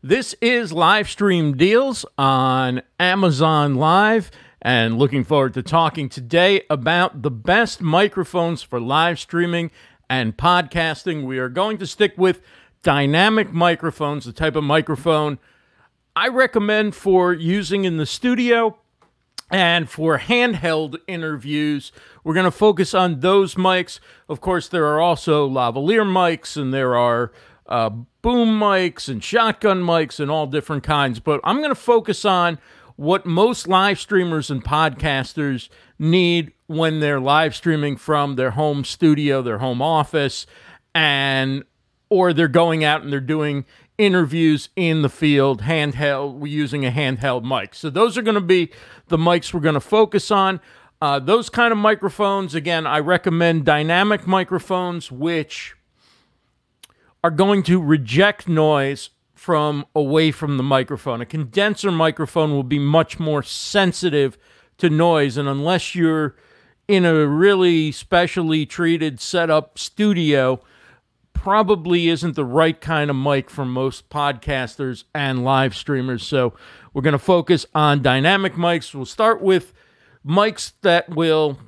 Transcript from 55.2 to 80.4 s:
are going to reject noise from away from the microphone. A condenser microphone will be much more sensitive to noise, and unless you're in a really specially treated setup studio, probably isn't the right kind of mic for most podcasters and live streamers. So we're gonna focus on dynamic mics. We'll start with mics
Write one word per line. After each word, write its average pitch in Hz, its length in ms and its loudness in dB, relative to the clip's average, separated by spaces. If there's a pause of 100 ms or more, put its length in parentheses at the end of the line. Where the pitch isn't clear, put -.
are 170 60 2
going 190 340 2
to 180 160 2
reject 151 680 0
noise 151 640 0 (240)
from 151 600 -2
away 156 360 2
from 143 280 -4
the 127 40 -2
microphone. 131 600 -2
A 117 40 -10
condenser 196 640 -2
microphone 160 600 -2
will 139 140 -2
be 135 140 -2
much 151 400 0
more 151 240 -2
sensitive 175 920 -2 (400)
to 175 140 0
noise, 151 480 2
and 143 100 -4
unless 147 460 -2
you're 160 420 0 (500)
in 185 200 2
a 156 200 4
really 170 640 2
specially 165 720 0
treated 160 540 -2
setup 165 580 -2
studio, 151 800 0 (760)
probably 180 720 0
isn't 165 260 -2
the 147 100 -4
right 160 360 0
kind 147 300 -2
of 139 40 -2
mic 135 360 -2
for 135 160 -8
most 127 420 -6
podcasters 135 960 -6 (100)
and 135 300 -2
live 131 320 0
streamers. 127 500 -4
So 127 280 0 (400)
we're 139 80 -4
gonna 143 160 2
focus 175 560 2
on 147 260 2
dynamic 151 540 2
mics. 170 400 -2
We'll 135 100 -10
start 220 380 0
with 190 320 0 (520)
mics 202 540 -2